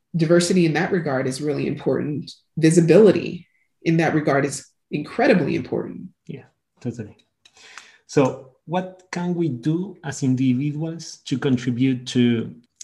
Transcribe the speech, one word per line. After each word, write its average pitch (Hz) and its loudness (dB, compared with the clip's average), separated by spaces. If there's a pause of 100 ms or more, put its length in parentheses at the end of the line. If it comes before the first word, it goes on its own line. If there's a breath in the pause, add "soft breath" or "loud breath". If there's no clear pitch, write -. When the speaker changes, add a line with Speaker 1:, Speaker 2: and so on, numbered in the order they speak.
(160)
Speaker 1:
diversity 175 4
in 151 0
that 175 -2
regard 143 -2
is 131 -6
really 143 -4
important. 139 -4 (240)
Visibility 165 6 (340)
in 165 2
that 156 2
regard 143 0
is 139 -6 (240)
incredibly 156 0
important. - -8 (180)
Speaker 2:
Yeah, - -16 (360)
totally. 113 -10 (880 loud breath)
So 127 0 (140)
what 180 -6
can 175 -4
we 170 0
do 156 -4
as 143 -10
individuals 143 -2
to 131 -4
contribute 127 0
to 120 0 (300)